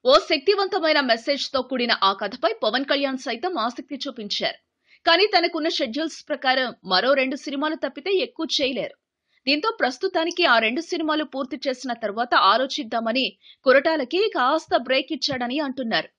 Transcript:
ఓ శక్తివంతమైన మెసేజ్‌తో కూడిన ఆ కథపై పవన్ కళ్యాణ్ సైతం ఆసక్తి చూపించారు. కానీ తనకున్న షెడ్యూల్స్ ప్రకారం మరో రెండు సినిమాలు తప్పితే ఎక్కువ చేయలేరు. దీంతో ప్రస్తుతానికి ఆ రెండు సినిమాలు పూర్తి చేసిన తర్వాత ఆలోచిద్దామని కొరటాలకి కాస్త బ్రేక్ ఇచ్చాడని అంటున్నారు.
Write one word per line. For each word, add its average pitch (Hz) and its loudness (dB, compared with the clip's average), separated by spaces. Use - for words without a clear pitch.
ఓ 254 8
శక్తివంతమైన 339 2
మెసేజ్‌తో 262 0
కూడిన 240 -2
ఆ 196 4
కథపై 214 -4
పవన్ 254 -2
కళ్యాణ్ 277 -2
సైతం 269 -6
ఆసక్తి 247 -6
చూపించారు. 220 -6
కానీ 339 6
తనకున్న 339 0
షెడ్యూల్స్ 302 -4
ప్రకారం 262 0
మరో 190 2
రెండు 269 2
సినిమాలు 302 -4
తప్పితే 294 -6
ఎక్కువ 320 -4
చేయలేరు. 254 -2
దీంతో 302 0
ప్రస్తుతానికి 339 -2
ఆ 247 6
రెండు 226 2
సినిమాలు 311 -2
పూర్తి 277 -6
చేసిన 262 -6
తర్వాత 226 -4
ఆలోచిద్దామని 233 0
కొరటాలకి 285 4
కాస్త 320 0
బ్రేక్ 262 0
ఇచ్చాడని 254 -4
అంటున్నారు. 247 -4